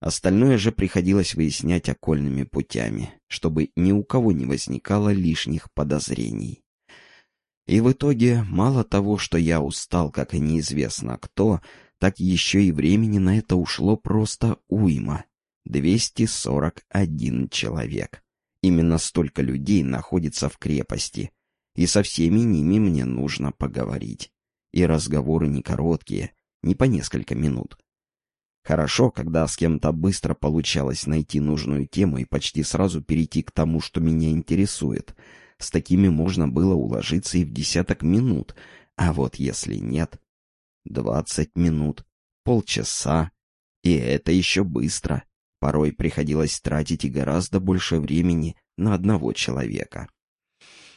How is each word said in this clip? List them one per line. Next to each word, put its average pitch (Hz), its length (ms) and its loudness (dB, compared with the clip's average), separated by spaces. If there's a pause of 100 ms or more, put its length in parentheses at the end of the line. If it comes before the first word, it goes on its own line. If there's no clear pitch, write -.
Остальное 104 580 4
же 107 140 2
приходилось 92 640 2
выяснять 80 520 0
окольными 71 540 -2
путями, 57 720 -6 (140)
чтобы 78 480 -2
ни 90 160 4
у 104 100 2
кого 117 300 2
не 65 140 0
возникало 82 640 -2
лишних 82 640 -2
подозрений. 60 880 -4 (1040)
И 104 140 4
в 123 120 4
итоге, 120 560 2
мало 110 360 2
того, 101 340 0
что - 200 -2
я 82 220 2
устал, 76 500 -2
как - 240 -6
и 69 60 0
неизвестно 73 800 -2
кто, 98 420 0 (380)
так 92 200 2
ещё 92 400 2
и 98 140 4
времени 101 460 2
на 95 200 4
это 92 180 0
ушло 90 400 2
просто 110 640 0 (100)
уйма. 82 560 0 (400)
Двести 95 640 0
сорок 71 600 -2
один 65 600 -2
человек. 55 760 -6 (400)
Именно 82 360 4
столько 78 440 -2
людей 69 420 2
находится 71 640 -2
в - 100 -10
крепости, - 720 -4 (460)
и 85 100 2
со 101 160 2
всеми 82 380 2
ними 95 380 2
мне 87 260 2
нужно 67 480 -4
поговорить. 60 800 -6 (400)
И 90 120 2
разговоры 78 600 2
не 71 160 0
короткие, - 680 -2 (300)
не 90 120 2
по 131 100 2
несколько - 500 0
минут. 67 440 -4 (840)
Хорошо, 135 460 2
когда 80 360 0
с - 100 -6
кем-то 80 360 0
быстро 80 420 0
получалось 73 720 -2
найти 76 340 0
нужную 73 460 -2
тему 87 320 0
и 64 60 -4
почти - 380 -4
сразу 85 400 0
перейти 78 400 -2
к - 80 -8
тому, 82 300 0
что - 200 -6
меня 80 300 2
интересует. 80 840 -2 (460)
С - 80 -10
такими 92 380 4
можно 85 400 0
было 85 260 2
уложиться 65 640 -2
и 90 60 2
в 71 80 -10
десяток 85 500 -2
минут, 95 540 0 (400)
а 87 160 2
вот 69 240 -2
если 65 400 -6
нет... 58 440 -6 (640)
двадцать 67 720 -4
минут, 78 500 0 (380)
полчаса, 85 880 -2 (540)
и 87 100 4
это 71 380 0
ещё 92 320 2
быстро. 67 580 -4 (380)
Порой 73 320 2
приходилось 76 680 -2
тратить 78 440 -4
и - 40 -2
гораздо 71 520 -2
больше 92 400 0
времени 82 560 0 (200)
на 104 160 0
одного 90 420 0
человека. 52 720 -6 (880)